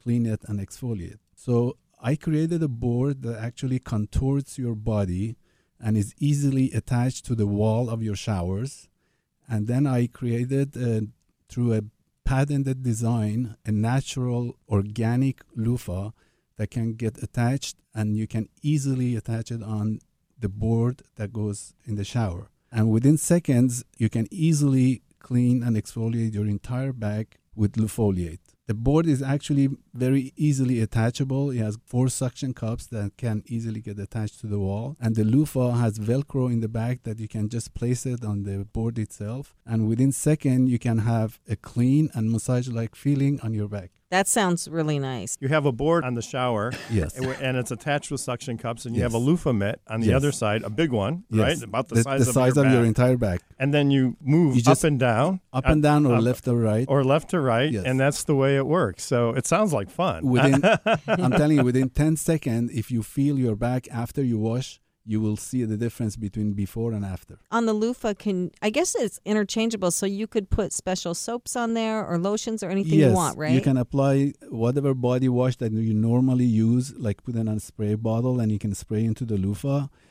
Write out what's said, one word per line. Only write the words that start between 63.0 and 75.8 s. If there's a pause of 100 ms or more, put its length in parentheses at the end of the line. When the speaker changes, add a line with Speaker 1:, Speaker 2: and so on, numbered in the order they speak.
Speaker 1:
feel
your
back
after
you
wash, (260)
you
will
see
the
difference
between
before
and
after. (120)
Speaker 2:
On
the
loofah,
can, (120)
I
guess
it's
interchangeable,
so
you
could
put
special
soaps
on
there
or
lotions
or
anything
Speaker 1:
Yes,
Speaker 2:
you
want,
right?
Speaker 1:
you
can
apply (160)
whatever
body
wash
that
you